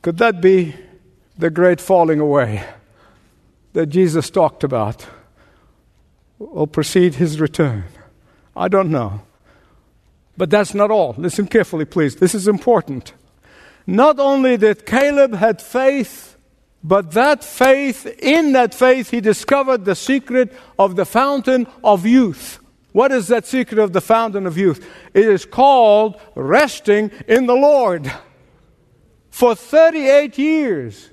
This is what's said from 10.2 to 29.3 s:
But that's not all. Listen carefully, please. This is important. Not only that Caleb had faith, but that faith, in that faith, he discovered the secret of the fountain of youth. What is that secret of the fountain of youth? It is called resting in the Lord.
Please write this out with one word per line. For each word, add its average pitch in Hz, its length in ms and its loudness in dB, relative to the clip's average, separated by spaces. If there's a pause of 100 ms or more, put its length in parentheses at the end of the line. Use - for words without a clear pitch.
But 175 120 -4
that's 208 240 0
not 202 160 0
all. 160 260 -2
Listen 180 300 -4
carefully, 170 380 -2
please. 147 320 -2
This 185 180 0
is 196 120 -2
important. 202 680 -2 (760)
Not 254 320 2
only 269 380 2
that 208 280 0
Caleb 277 480 0
had 208 300 -2
faith, 269 760 -4 (460)
but 170 300 -2
that 269 300 0
faith, 269 640 0 (140)
in 302 320 2
that 247 240 0
faith, 254 340 2
he 240 100 -2
discovered 254 640 -2
the 190 120 -2
secret 254 580 -2 (240)
of 196 180 0
the 180 100 -2
fountain 262 600 0 (180)
of 202 220 2
youth. 233 540 0 (320)
What 262 200 2
is 214 180 -2
that 233 180 0
secret 240 320 -2
of 202 140 0
the 185 60 0
fountain 220 460 -2
of 170 140 -6
youth? 180 280 -2 (280)
It 202 100 4
is 202 180 2
called 220 800 2 (140)
resting 208 720 0 (180)
in 240 200 2
the 240 80 2
Lord. 240 560 2 (1200)